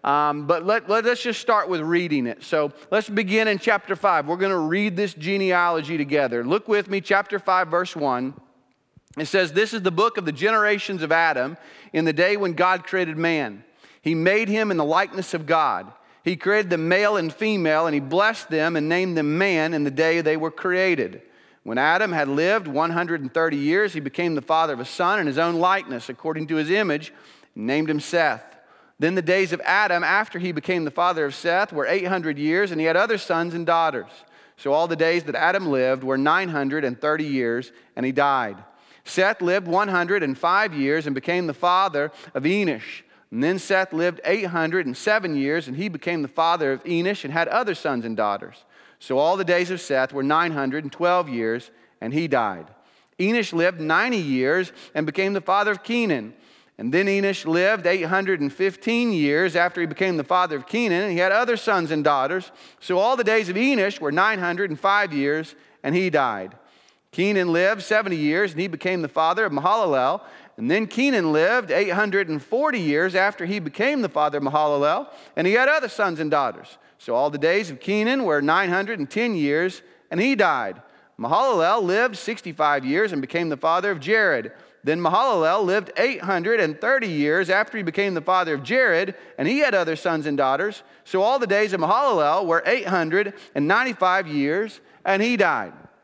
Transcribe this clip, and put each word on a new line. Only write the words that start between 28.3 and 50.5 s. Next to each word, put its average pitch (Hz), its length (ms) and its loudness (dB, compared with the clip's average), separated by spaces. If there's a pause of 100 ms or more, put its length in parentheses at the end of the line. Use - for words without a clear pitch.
Then 165 160 0
the 185 80 0
days 180 320 2
of - 100 -8
Adam, 185 400 2
after 196 340 0
he 180 140 -4
became 165 320 -2
the 147 60 -4
father 175 340 0
of 139 100 -4
Seth, 185 380 0
were 147 140 -2
eight 180 200 0
hundred 160 320 -2
years, 175 320 0
and 165 80 -4
he 160 80 0
had 165 120 2
other 220 180 2
sons 170 380 -2
and 170 100 -6
daughters. 165 460 0 (480)
So 139 160 0
all 165 140 2
the 165 80 -2
days 165 280 2
that 147 100 -6
Adam 170 360 0
lived 131 340 0
were 135 140 0
nine 170 320 2
hundred 143 340 -2
and 123 160 -4
thirty 151 240 0
years, 120 480 -2 (240)
and 127 80 -4
he 131 80 -2
died. 131 440 0 (480)
Seth - 360 0
lived 180 260 0
one 196 220 0
hundred 180 340 0
and 135 140 -2
five 185 380 2
years 147 320 0
and 139 80 -4
became 170 320 -2
the 147 80 -4
father 175 580 0 (220)
of 135 80 -4
Enosh. 165 600 -2 (280)
And 117 140 -2
then 180 160 0
Seth 190 320 0
lived 170 320 -2
eight 196 220 0
hundred 170 400 -2
and 127 100 -4
seven 196 400 0
years, 143 320 -2
and 131 80 -8
he 196 120 -6
became 165 340 -4
the 139 40 -4
father 165 460 0
of 131 120 -6
Enosh 175 400 -2
and 147 80 -8
had 165 140 0
other 208 300 -2
sons 123 280 -4
and 113 120 -6
daughters. 101 480 -4 (340)
So 131 200 -2
all 165 180 4
the 190 80 -2
days 180 260 2
of 180 100 -6
Seth 131 320 0
were 135 120 -4
nine 160 260 2